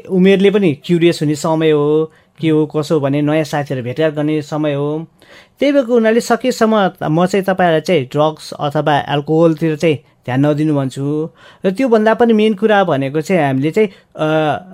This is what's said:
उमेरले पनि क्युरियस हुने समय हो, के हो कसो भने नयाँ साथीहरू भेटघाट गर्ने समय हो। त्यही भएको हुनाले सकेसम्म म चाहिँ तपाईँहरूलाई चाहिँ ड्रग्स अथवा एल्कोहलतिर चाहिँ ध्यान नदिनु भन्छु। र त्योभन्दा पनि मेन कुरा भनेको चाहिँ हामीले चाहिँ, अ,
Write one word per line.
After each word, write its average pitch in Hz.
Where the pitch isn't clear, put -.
उमेरले 190
पनि 185
क्युरियस 170
हुने 151
समय 160
हो, 151
के 165
हो 156
कसो 151
भने 139
नयाँ 151
साथीहरू 143
भेटघाट 151
गर्ने 151
समय 151
हो। 147
त्यही 277
भएको 254
हुनाले 226
सकेसम्म 220
म 160
चाहिँ 190
तपाईँहरूलाई 180
चाहिँ 156
ड्रग्स 151
अथवा 147
एल्कोहलतिर 156
चाहिँ 160
ध्यान -
नदिनु 151
भन्छु। 143
र 196
त्योभन्दा 220
पनि 233
मेन 214
कुरा 202
भनेको 139
चाहिँ 170
हामीले 139
चाहिँ, 214
अ, 156